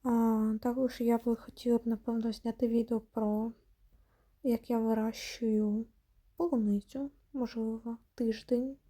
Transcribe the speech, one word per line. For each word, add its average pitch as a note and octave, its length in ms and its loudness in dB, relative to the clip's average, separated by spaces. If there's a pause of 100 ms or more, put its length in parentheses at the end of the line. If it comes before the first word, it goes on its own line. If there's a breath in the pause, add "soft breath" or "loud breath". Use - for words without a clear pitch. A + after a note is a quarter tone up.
А, A3+ 580 2
також B3 400 -2
я A#3 160 4
би A#3 180 0
хотіла - 420 -2
б, A#3 80 0
напевно, A3+ 460 -2
зняти A#3 360 -2
відео A3+ 320 0
про, A3 520 -2 (920)
як A#3 260 0
я A#3 100 2
вирощую A3 1040 0 (500)
полуницю, C4 760 -2 (220)
можливо, A#3 640 -6 (180)
тиждень. B3 600 -2 (140)